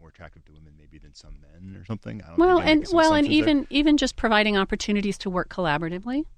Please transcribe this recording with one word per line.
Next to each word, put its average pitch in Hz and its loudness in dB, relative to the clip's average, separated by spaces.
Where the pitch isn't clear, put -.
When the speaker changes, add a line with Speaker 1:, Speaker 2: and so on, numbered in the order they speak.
Speaker 1:
more 82 -20
attractive 80 -20
to 78 -20
women 78 -20
maybe 73 -20
than 73 -20
some - -20
men 87 -20
or 92 -20
something. 110 -12
I - -20
don't 85 -6
Speaker 2:
Well, 359 4
Speaker 1:
think 320 0
I'm 311 0
Speaker 2:
and, 302 4
Speaker 1:
making 311 -8
some 339 0
Speaker 2:
well, 320 6
and 294 2
Speaker 1:
assumptions 302 2
there. 302 2
Speaker 2:
even, 277 0
even 294 2
just 269 -2
providing 214 2
opportunities 196 -2
to 196 -8
work 180 -4
collaboratively. 180 -4